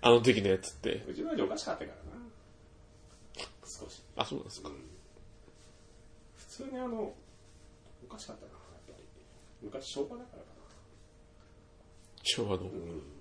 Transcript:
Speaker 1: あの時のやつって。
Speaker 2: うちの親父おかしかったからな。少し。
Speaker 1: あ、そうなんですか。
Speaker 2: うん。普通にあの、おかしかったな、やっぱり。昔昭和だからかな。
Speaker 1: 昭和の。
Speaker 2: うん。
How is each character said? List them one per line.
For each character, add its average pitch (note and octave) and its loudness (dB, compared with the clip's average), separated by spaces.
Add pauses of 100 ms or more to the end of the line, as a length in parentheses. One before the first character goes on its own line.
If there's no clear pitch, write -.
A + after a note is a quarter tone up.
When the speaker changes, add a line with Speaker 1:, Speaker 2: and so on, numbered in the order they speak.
Speaker 1:
あ A#2+ 12
の A#2+ 12
時 A2 10
の G2 8
や F#2+ 8
つ - -6
っ - -12
て。 - 0
Speaker 2:
う - -2
ち D#4 -2
の D#4+ 0
親 D#4 0
父 - 4
お - 4
か - 0
し D#4 -4
か - 0
っ - -2
た D4 -4
か - -8
ら - -12
な。 A#3+ -12 (1400)
少 - -10
し。 - -14 (120)
Speaker 1:
あ、 C3 4
そ C#3+ -4
う - 0
な - -8
ん - -10
で - -12
す - -10
か。 - -8
Speaker 2:
う C#3+ -8
ん。 - -8 (1600)
普 - -18
通 - -12
に B3+ -6
あ B3+ -2
の、 A3+ -2 (880)
お B2+ -16
か A2 -14
し - -10
か G#2+ -10
っ - -16
た - -18
な、 - -16
や - -18
っ - -18 (260)
ぱ - -18
り。 - -20 (580)
昔 B2+ -8
昭 - -2
和 A#3+ -2
だ B3 -10
か - -16
ら - -14
か - -
な。 - -14 (1800)
Speaker 1:
昭 - 4
和 G2 4
の。 F#2 -2
Speaker 2:
う - -4
ん。 E2+ -6 (180)